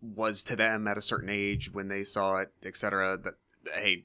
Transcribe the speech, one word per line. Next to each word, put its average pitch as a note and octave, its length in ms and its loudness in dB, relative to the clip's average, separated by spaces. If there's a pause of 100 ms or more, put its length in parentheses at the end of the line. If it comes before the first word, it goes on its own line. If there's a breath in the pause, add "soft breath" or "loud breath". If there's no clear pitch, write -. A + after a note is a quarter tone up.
was A2 440 2
to B2 120 -4
them A2 320 2
at G2+ 80 0
a G#2 60 -4
certain - 260 -2
age G2+ 440 -2
when G2 160 -6
they G2 160 -2
saw F#2+ 340 2
it, G2 120 -4 (140)
et F#2+ 120 -8
cetera, F#2+ 420 0
that, F#2+ 160 -8 (400)
hey, F#2 300 2